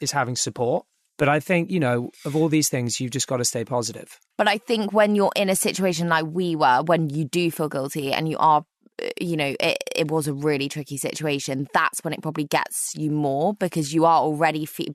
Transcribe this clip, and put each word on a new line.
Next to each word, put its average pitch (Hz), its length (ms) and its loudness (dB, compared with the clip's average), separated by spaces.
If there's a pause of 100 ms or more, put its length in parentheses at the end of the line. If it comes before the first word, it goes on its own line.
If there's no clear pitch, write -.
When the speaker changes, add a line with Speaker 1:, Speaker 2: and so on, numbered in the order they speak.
Speaker 1:
is 139 100 -4
having 127 240 0
support. 127 500 -2 (320)
But 139 120 2
I 151 100 4
think, 170 320 0
you 180 80 0
know, 123 320 0 (140)
of 147 100 -2
all 160 140 4
these 151 200 4
things, 120 300 -2
you've 123 120 -4
just 131 160 -4
gotta 123 180 0
stay 117 180 -2
positive. 117 560 -6 (180)
Speaker 2:
But 214 120 2
I 208 80 2
think 214 340 -2
when 208 240 6
you're 196 200 4
in 190 140 2
a 190 60 4
situation 180 540 0
like 160 180 2
we 170 300 -2
were, 131 280 6
when 165 240 2
you 151 140 -2
do 170 280 0
feel 151 180 -2
guilty 139 440 -4
and 160 160 0
you 156 80 -2
are, 151 280 4 (380)
uh, 50 60 -4 (100)
you 170 180 -2
know, 139 220 0
it, - 180 0 (180)
it 151 160 0
was 156 180 0
a 143 40 -2
really 143 360 0
tricky 143 260 -10
situation, 143 800 -4
that's 165 320 0
when 160 80 -4
it - 80 -10
probably 156 240 -4
gets - 500 -2
you 151 160 -2
more 151 420 0
because 160 400 -4
you 165 120 4
are 160 160 6
already 156 440 0
fe-, - 300 -8